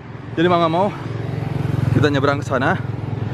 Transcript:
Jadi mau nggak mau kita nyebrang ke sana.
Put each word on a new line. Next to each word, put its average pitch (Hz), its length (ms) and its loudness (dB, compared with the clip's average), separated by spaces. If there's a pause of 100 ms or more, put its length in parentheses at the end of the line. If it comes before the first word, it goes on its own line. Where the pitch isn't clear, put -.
(360)
Jadi 165 160 4
mau 175 80 4
nggak 160 160 2
mau 190 120 2 (1080)
kita 147 160 4
nyebrang 143 320 2
ke - 40 -8
sana. 139 280 2 (580)